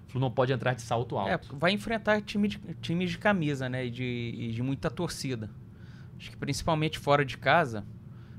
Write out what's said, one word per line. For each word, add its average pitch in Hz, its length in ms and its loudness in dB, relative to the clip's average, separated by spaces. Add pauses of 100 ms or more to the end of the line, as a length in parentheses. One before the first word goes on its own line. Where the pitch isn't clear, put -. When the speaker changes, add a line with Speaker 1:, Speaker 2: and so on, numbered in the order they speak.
Speaker 1:
O - 40 -18
Flu 127 100 0
não 131 100 2
pode 131 220 4
entrar 123 200 2
de 110 80 -6
salto 117 360 0
alto. 98 120 2
Speaker 2:
É, 160 280 -2
vai 170 140 4
enfrentar 214 500 2
time 208 260 0
de, - 120 -6 (220)
times 175 300 0
de 170 60 -4
camisa, 147 500 2
né, 127 180 -2
e 120 40 -2
de, 120 480 -2
e 117 160 -2
de 113 80 -2
muita 135 280 0
torcida. 127 600 -4 (680)
Acho - 140 -14
que - 60 -16
principalmente 156 600 0
fora 143 260 6
de 113 120 -6
casa, 131 480 4 (540)